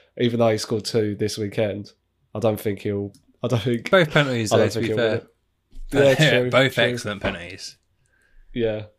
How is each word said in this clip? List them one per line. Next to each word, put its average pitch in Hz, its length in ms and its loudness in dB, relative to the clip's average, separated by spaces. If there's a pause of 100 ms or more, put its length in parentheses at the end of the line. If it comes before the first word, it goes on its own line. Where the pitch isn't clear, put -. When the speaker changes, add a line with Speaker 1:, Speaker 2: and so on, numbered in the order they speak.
(180)
Speaker 1:
even 120 220 2
though 117 80 4
he 110 100 2
scored 107 260 -4
two 107 300 -2
this 104 240 -4
weekend, 101 540 -4 (420)
I 107 60 -8
don't 117 180 0
think 104 220 -6
he'll, 101 320 -4 (300)
I 123 60 -2
don't 117 140 0
think 120 280 -4
Speaker 2:
Both 175 200 4
penalties, 123 420 0
Speaker 1:
I 113 40 6
don't 107 100 6
Speaker 2:
though, - 20 2
to 101 40 -6
Speaker 1:
think 107 100 -4
Speaker 2:
be 117 60 -2
Speaker 1:
he'll 110 80 -2
Speaker 2:
fair. 113 140 2 (840)
Speaker 1:
win 139 160 4
it. 131 120 6
Yeah, 151 100 6
Speaker 2:
<laughs> 120 100 4
Speaker 1:
true, 123 100 -2
Speaker 2:
Both 131 240 4
Speaker 1:
true. 117 100 2
Speaker 2:
excellent 117 380 -4
penalties. 92 540 -10 (760)
Speaker 1:
Yeah. 110 340 -2 (120)